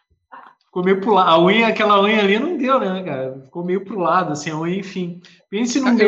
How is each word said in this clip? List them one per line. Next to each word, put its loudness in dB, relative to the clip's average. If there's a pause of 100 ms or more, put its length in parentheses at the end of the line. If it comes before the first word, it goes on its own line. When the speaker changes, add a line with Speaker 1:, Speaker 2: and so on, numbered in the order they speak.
(640)
Speaker 1:
Ficou -6
meio 2
pro 0
la-, 4
a 6
unha, 4
aquela 2
unha 2
ali 2
não -4
deu, 0
né, -4
cara? -8
Ficou -12
meio -4
pro -10
lado, 0
assim, -8
a -6
unha, -4
enfim. -10 (300)
Pense -2
num 0
Speaker 2:
Ah, 2
eu, 4 (120)